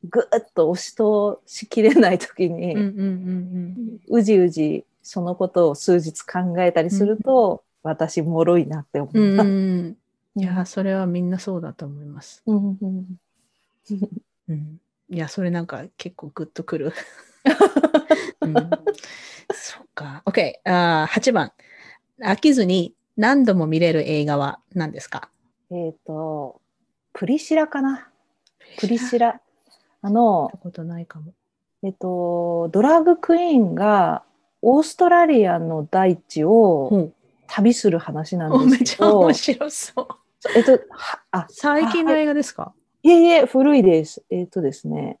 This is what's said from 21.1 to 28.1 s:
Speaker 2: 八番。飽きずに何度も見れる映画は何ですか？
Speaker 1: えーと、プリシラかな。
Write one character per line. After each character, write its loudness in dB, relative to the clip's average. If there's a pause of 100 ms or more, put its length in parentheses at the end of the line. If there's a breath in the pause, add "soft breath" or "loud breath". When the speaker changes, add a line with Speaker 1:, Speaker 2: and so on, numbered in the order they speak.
Speaker 2:
八 0
番。 -2 (680 soft breath)
飽 -2
き 4
ず 2
に 0 (220)
何 2
度 2
も 0
見 0
れ 2
る -2
映 -2
画 -2
は -4 (140)
何 -6
で -16
す -18
か？ -12 (420)
Speaker 1:
え -14
ー -8 (120)
と、 -10 (520)
プ -8
リ 0
シ -2
ラ 2
か -6
な。 -6 (720 soft breath)